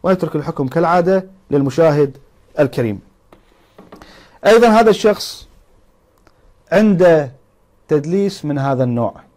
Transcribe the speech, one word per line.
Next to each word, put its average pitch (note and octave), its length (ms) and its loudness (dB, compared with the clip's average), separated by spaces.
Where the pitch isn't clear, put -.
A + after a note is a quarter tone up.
ونترك F3+ 320 -2
الحكم D3 320 -6
كالعادة F3 580 0
للمشاهد C#3+ 680 0
الكريم. A#2 400 -2
أيضا A3+ 220 4
هذا A3 220 4
الشخص - 580 -2
عنده E3+ 600 2
تدليس F3 580 -2
من C#3+ 140 -4
هذا C3+ 240 -2
النوع. A#2+ 300 -2